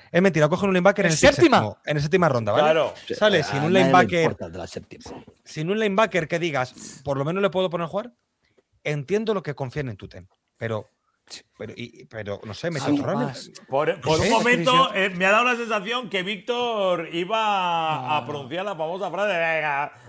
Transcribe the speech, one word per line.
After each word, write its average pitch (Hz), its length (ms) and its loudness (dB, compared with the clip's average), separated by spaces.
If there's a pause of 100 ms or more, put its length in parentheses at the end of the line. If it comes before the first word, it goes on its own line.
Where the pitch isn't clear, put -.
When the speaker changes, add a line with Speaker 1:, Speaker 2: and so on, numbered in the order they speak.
(120)
Speaker 1:
es 170 100 4
mentira, 156 280 4
coges 175 140 -2
un 196 100 2
linebacker 185 320 4
en 165 60 4
Speaker 2:
En - 20 2
Speaker 1:
el 147 60 0
pick 269 100 8
Speaker 2:
séptima. 277 280 6
Speaker 1:
séptimo, 107 280 0
en 147 160 0
séptima 160 280 4
ronda, 117 240 0
¿vale? 143 100 4
Speaker 3:
Claro. 151 300 2 (220)
Speaker 1:
Sales 196 300 4
sin 101 140 -2
Speaker 4:
A 143 60 0
Speaker 1:
un - 0 -
Speaker 4:
nadie 175 80 2
le 190 80 6
Speaker 1:
linebacker, 180 420 4
Speaker 4:
importa - 240 -2
el 80 60 -14
draft 82 200 -10
séptimo. - 520 -16 (180)
Speaker 1:
sin 156 260 -8
un 214 100 -2
linebacker 196 480 0
que 170 120 -2
digas, 139 340 -2 (300)
"Por 139 140 -2
lo 139 80 -2
menos 185 180 -2
le 190 80 2
puedo 185 180 -2
poner 170 160 -6
a - 20 -8
jugar". 208 260 -8 (680)
Entiendo 175 520 -2
lo 185 80 -6
que 147 100 -6
confían 135 360 -8
en 101 80 -12
tu 95 100 -18
tem, 90 180 -20 (320)
pero, 110 300 -6 (680)
pero, 107 220 -14
y, - 280 -16
pero, 104 380 -10
no 107 120 -12
sé, 170 160 -6
mete 143 160 -4
Speaker 2:
Algo 147 100 2
Speaker 1:
otro 143 140 -2
running - 160 -2
Speaker 2:
más. - 280 -12
Speaker 1:
back. - 120 -20
Speaker 3:
Por, 151 340 -2
por 156 180 2
Speaker 2:
Sí, - 60 2
Speaker 3:
un 214 60 2
momento, 240 400 4 (180)
Speaker 2:
Cristian. 196 220 0
Speaker 3:
eh, 180 40 -10
me 180 120 0
ha 196 40 6
dado 226 140 4
la 247 100 0
sensación 226 540 -4
que 185 140 -4
Víctor 202 880 -2
iba 170 1040 0
a 143 40 -2
Speaker 2:
No. 123 60 -10
Speaker 3:
pronunciar 147 380 -8
la 202 100 -6
famosa 170 360 -6
frase, 190 260 -2
"Venga, 151 540 -2 (160)